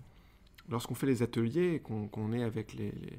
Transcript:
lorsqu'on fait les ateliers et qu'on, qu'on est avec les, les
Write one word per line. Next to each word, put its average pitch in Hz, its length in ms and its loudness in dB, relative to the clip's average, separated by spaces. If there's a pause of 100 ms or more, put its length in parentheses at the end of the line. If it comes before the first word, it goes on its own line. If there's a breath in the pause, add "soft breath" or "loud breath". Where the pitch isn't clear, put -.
(680 soft breath)
lorsqu'on 120 260 -2
fait 139 120 0
les 127 160 4
ateliers 120 520 4
et 143 60 0
qu'on, 107 280 -4
qu'on 107 240 -2
est 123 100 0
avec 110 320 -2
les, 107 180 -4
les - 260 -10